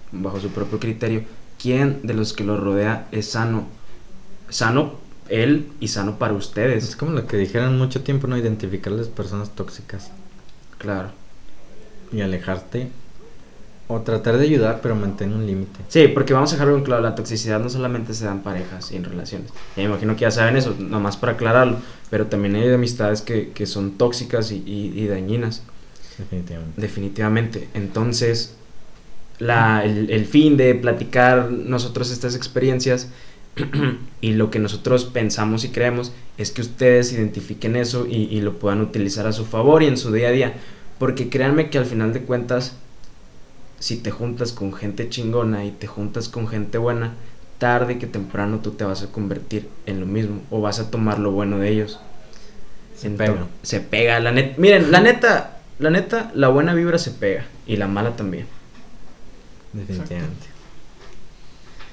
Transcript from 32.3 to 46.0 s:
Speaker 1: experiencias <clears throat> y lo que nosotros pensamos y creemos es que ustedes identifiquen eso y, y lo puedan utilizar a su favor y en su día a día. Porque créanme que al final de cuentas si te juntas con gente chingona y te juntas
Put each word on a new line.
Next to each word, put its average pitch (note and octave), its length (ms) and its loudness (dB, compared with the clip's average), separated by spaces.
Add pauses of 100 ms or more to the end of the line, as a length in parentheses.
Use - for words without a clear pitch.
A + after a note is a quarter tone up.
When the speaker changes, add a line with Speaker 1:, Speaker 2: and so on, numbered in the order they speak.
Speaker 1:
experiencias B2+ 720 2 (480)
<clears throat> C#3+ 640 -2
y A2 140 2
lo G#2+ 180 4
que A2 80 2
nosotros G#2+ 460 2
pensamos A2 580 0
y C3 60 -6
creemos B2 420 0 (260)
es G2+ 140 -4
que - 80 -4
ustedes B2 520 6
identifiquen A2 600 -2
eso A#2+ 340 0
y, A#2 80 -2 (140)
y G#2+ 100 0
lo G2+ 200 -2
puedan G#2 220 2
utilizar G#2 440 0
a A2 60 2
su A2 120 -2
favor C3+ 380 6
y D3+ 40 6
en B2+ 100 4
su A2+ 160 -2
día A#2 160 4
a B2 40 4
día. B2+ 220 2 (460)
Porque B2 280 0
créanme C#3+ 420 2
que D3 80 0
al B2 80 2
final A2 260 0
de B2 100 -2
cuentas B2 540 -2 (1040)
si A2 160 -4
te G2+ 160 -6
juntas A#2+ 400 -4
con G2 200 -4
gente G#2+ 360 -6
chingona A2+ 560 0
y G#2 80 -6
te G#2 160 -10
juntas G#2 400 -6